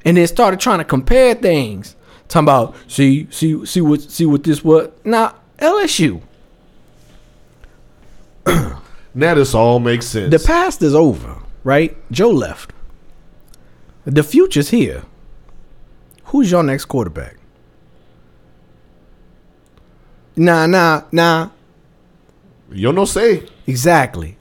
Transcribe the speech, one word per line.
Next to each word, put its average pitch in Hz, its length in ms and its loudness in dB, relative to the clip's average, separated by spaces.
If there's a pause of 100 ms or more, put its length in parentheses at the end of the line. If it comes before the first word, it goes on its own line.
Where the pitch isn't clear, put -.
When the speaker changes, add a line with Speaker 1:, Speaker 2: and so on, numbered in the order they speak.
Speaker 1:
And 170 100 4
then 170 120 4
started 190 340 0
trying 220 180 0
to 160 60 -6
compare 240 500 2
things. 131 600 -4 (320)
Talking 160 180 0
about, 135 300 2 (120)
"See, 139 440 0
see, 160 340 -4
see - 160 -2
what, 151 200 2 (100)
see 170 160 -2
what 143 160 0
this, 151 200 -2
what." 160 420 2
Now, 226 300 -2 (240)
L 359 200 2
S 392 200 -2
U. 107 220 -2 (2250)
Speaker 2:
<clears throat> - 60 0 (640)
Now 160 200 0
this 139 180 0
all 120 260 2
makes 120 280 -2
sense. 110 240 -4
Speaker 1:
The 160 80 4
past 339 420 0
is 147 140 0
over, 151 420 0 (260)
right? 151 320 -2 (160)
Joe 190 200 0
left. - 420 -6 (1300)
The 143 180 0
future's 262 480 0
here. 120 320 -2 (1200)
Who's 262 260 0
your 175 120 2
next 135 220 -4
quarterback? 85 520 -8 (3000)
Nah, 165 300 2
nah, 165 460 2
nah. 170 380 0 (1200)
Speaker 2:
Yo 101 200 -2
no 190 140 2
say. 202 380 0 (240)
Speaker 1:
Exactly. 127 720 0